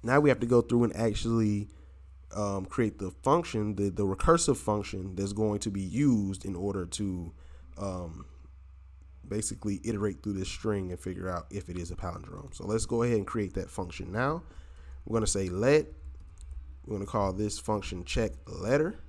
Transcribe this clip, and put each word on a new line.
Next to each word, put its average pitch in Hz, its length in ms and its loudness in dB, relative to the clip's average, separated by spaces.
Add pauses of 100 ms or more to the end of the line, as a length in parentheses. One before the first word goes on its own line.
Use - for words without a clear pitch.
Now 127 160 6
we 147 100 8
have 120 120 6
to 120 60 0
go 120 140 8
through 120 240 6
and 107 120 2
actually, 107 720 2 (680)
um, 98 320 -2
create - 320 0
the 95 140 -6 (100)
function, 110 540 2
the, 101 140 2
the 101 140 0
recursive 139 520 4
function 98 580 -2
that's 98 180 -4
going 104 280 2
to 110 100 -2
be 98 120 -2
used 101 640 2
in 98 120 -4
order 95 280 -2
to, 90 480 -4 (460)
um, 90 480 -8 (1000)
basically 104 560 -4
iterate 104 360 0
through 104 120 -4
this 95 160 -2
string 101 420 -2
and 90 80 -6
figure 92 320 -6
out 85 200 -4
if 98 180 -8
it 87 100 -6
is 85 140 -6
a - 20 -6
palindrome. - 580 -8
So - 140 -10
let's 113 200 2
go 117 180 2
ahead 120 140 4
and 98 80 0
create 104 280 -2
that 92 160 -4
function 87 400 -6
now. 135 320 0 (600)
We're 110 100 -4
gonna 110 140 2
say 98 200 0
let, 120 380 6 (960)
we're 107 120 -6
gonna 98 100 -4
call 98 260 2
this 104 240 0
function 98 480 -4
check 113 280 0 (160)
letter. 151 480 2 (120)